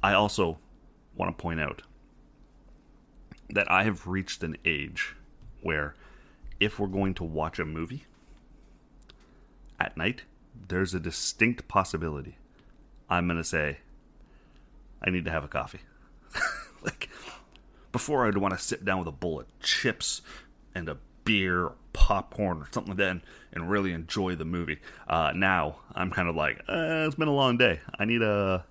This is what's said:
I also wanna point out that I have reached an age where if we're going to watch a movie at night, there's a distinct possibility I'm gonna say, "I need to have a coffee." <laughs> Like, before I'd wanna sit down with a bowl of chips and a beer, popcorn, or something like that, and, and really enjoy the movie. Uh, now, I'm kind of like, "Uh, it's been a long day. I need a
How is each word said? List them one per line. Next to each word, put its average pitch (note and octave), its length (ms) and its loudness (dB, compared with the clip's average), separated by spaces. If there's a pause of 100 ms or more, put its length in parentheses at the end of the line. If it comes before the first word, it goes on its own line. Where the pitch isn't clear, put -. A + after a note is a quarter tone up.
I G2 120 4
also F#2+ 440 4 (580)
wanna F2+ 180 -2
point E2 260 -4
out D2 220 -4 (1700)
that G2+ 200 2
I F#2 140 6
have G#2 240 -2
reached F#2 360 -4
an D#2 200 -4
age - 520 -2 (460)
where D2 340 -2 (640)
if G#2 200 0
we're G2+ 80 0
going F#2+ 280 0
to - 80 -6
watch D#2+ 360 -4
a E2 60 -2
movie E2 380 -8 (1800)
at - 160 -4
night, G2+ 280 -4 (440)
there's F#2 260 0
a F#2 60 -2
distinct - 680 -2
possibility D#2+ 720 -2 (720)
I'm F2 180 2
gonna E2+ 160 0
say, D2 360 -2 (1200)
"I - 80 0
need F2+ 160 0
to E2+ 60 -4
have D#2+ 120 -2
a C#2+ 40 -12
coffee." - 340 -6 (520)
<laughs> - 60 -6 (420)
Like, - 280 -6 (840)
before B2+ 340 2
I'd G#2 120 4
wanna F#2+ 200 0
sit - 280 -4
down F#2+ 140 2
with E2+ 100 -4
a - 20 -8
bowl D2+ 300 -4
of - 180 -18
chips - 600 0 (520)
and E2+ 140 -6
a D2 100 -8 (280)
beer, F#2 480 2 (180)
popcorn, F#2+ 680 6
or C#2+ 120 -14
something - 200 -4
like F#2 80 -4
that, F#2+ 100 4
and, F2+ 120 -2 (300)
and E2+ 180 -6
really G2 220 2
enjoy F2 440 -2
the D#2+ 100 -6
movie. D#2+ 340 -4 (260)
Uh, D#2 300 2
now, F2+ 440 2 (140)
I'm F#2+ 160 -2
kind F2+ 200 0
of D#2+ 60 -2
like, D2+ 240 0 (100)
"Uh, D#3+ 360 0
it's D3 100 -2
been D#3 120 0
a C#3+ 60 2
long C3 240 4
day. G#2+ 240 4 (180)
I G#2 60 2
need A#2 160 2
a G2+ 500 2